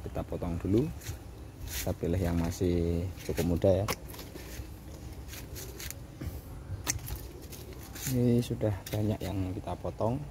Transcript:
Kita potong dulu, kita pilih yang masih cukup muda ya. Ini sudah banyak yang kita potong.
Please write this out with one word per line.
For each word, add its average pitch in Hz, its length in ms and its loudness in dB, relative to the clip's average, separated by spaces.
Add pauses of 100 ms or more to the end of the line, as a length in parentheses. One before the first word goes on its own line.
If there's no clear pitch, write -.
Kita - 240 -4
potong 85 320 -2
dulu, 104 240 6 (800)
kita - 320 -2
pilih 87 240 2
yang 87 160 4
masih 85 720 4 (160)
cukup 85 320 2
muda 95 160 8
ya. 95 160 6 (4000)
Ini 120 320 6
sudah 110 320 2 (160)
banyak 107 320 2
yang 92 320 0
kita 90 240 -4
potong. 107 400 0 (120)